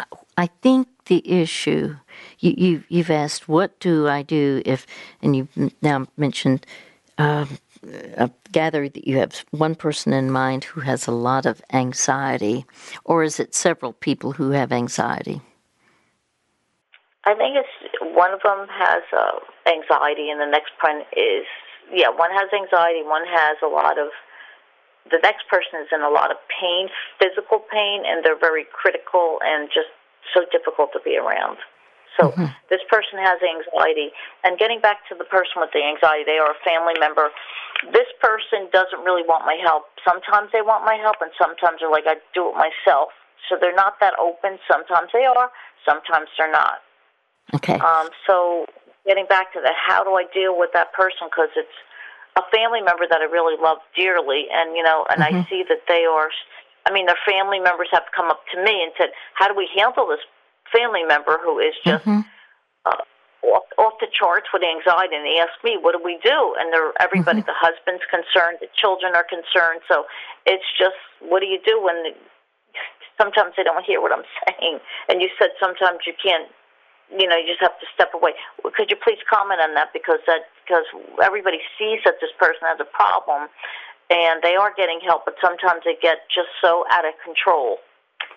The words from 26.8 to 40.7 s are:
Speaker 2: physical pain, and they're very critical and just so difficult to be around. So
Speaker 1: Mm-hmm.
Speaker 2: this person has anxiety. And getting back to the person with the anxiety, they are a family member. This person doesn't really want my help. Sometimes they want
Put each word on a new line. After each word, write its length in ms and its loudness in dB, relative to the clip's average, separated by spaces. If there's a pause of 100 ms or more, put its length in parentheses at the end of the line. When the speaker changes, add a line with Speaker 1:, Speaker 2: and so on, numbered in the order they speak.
Speaker 2:
physical 400 0 (120)
pain, 340 -2
and 180 -2
they're 160 2
very 320 0
critical 720 0
and 260 -2
just 200 -2 (440)
so 180 2
difficult 420 -2
to 100 -6
be 140 -2
around. 400 -2 (640)
So 100 6
Speaker 1:
Mm-hmm. 160 -2 (240)
Speaker 2:
this 200 0
person 300 0
has 220 2
anxiety. 680 0 (320)
And 160 0
getting 220 0
back 280 0
to 60 -12
the 100 -12
person 380 0
with 100 -4
the 80 0
anxiety, 440 2
they 120 2
are 140 4
a 120 -8
family 360 0
member. 320 2 (640)
This 140 4 (140)
person 500 -2
doesn't 320 2
really 200 2
want 220 2
my 160 0
help. 240 2 (200)
Sometimes 460 2
they 100 2
want 240 0